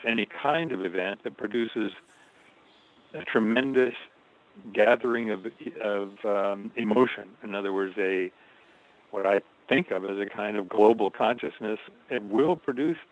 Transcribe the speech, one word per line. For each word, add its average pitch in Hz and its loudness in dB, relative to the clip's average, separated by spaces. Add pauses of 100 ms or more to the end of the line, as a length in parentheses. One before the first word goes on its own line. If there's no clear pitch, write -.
any 113 0
kind 160 -2
of 95 -4
event 92 -4
that 113 -8
produces 110 -2 (1200)
a - -10
tremendous 123 2 (800)
gathering 117 2
of, 101 -4 (360)
of, 101 -4
um, 101 -2
emotion, 107 2 (140)
in 104 -10
other 98 -4
words, 95 -2
a, 95 0 (800)
what 98 -2
I 98 6 (280)
think 127 2
of 92 -2
as 98 -4
a 101 -2
kind 104 -6
of 98 -4
global 107 6
consciousness, 110 -2 (300)
it 123 -4
will 131 2
produce 147 -2 (140)